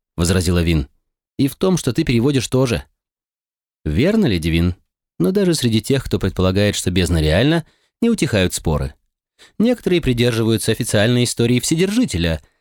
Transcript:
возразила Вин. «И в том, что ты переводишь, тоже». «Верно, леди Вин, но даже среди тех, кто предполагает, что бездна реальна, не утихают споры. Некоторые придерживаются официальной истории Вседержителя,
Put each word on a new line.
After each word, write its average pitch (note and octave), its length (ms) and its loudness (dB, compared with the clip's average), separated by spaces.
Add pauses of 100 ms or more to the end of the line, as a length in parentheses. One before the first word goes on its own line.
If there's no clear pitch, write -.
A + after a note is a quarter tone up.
(160)
возразила F2 460 0
Вин. D#2+ 260 0 (500)
«И C3+ 80 2
в C3+ 100 -4
том, F#3 200 0
что B2+ 160 -2
ты D#3+ 120 0
переводишь, B2+ 440 0
тоже». B2 360 0 (1000)
«Верно, D#3+ 400 0
леди F2 240 0
Вин, E2+ 280 0 (420)
но F3+ 120 2
даже F#3+ 220 2
среди A2+ 300 0
тех, C3+ 200 -2
кто - 160 -4
предполагает, F#2+ 560 0
что - 160 -4
бездна F2 300 0
реальна, A#2 460 2 (340)
не A#3 100 2
утихают G#2 440 0
споры. C#2 400 -4 (640)
Некоторые G3+ 420 0
придерживаются A2+ 720 0
официальной A#2 520 0
истории A#2+ 360 0
Вседержителя, D#3+ 840 -2 (180)